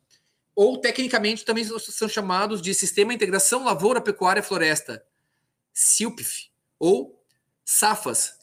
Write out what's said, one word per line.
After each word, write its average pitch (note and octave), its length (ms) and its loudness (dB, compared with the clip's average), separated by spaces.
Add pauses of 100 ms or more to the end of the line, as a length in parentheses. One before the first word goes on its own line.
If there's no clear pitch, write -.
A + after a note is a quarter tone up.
(560)
ou A#3+ 260 4
tecnicamente A3+ 640 0
também A3+ 180 0
s-, G#3+ 280 -10
são A3 180 -4
chamados G3+ 500 -2
de F3+ 140 -4
sistema G3+ 400 0
integração G#3+ 500 0
lavoura-pecuária-floresta, F#3 1400 0 (680)
silpf, - 800 0 (300)
ou G3+ 420 0 (420)
safas, - 800 0